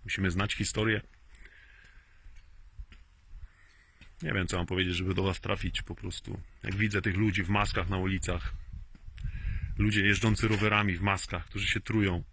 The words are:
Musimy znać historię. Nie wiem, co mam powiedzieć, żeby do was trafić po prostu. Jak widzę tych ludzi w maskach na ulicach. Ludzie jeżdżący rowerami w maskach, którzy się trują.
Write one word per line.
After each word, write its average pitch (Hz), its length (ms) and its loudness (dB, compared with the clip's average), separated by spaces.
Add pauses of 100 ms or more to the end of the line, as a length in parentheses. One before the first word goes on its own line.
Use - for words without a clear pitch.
Musimy 95 280 0
znać 98 240 0
historię. 110 460 0 (3250)
Nie 160 120 -2
wiem, 92 140 0
co 92 100 -2
mam 87 80 0
powiedzieć, 90 300 0
żeby 92 180 0
do 95 100 2
was 95 180 0
trafić 92 400 -2
po - 140 -10
prostu. - 460 -8 (220)
Jak 98 120 -4
widzę 101 260 2
tych 92 160 0
ludzi 101 260 2
w 85 60 -4
maskach 101 400 2
na 95 80 0
ulicach. 92 560 -2 (1200)
Ludzie 104 280 4
jeżdżący 107 420 4
rowerami 104 480 4
w 82 60 -4
maskach, 95 440 0
którzy 95 220 -4
się - 120 0
trują. 98 520 2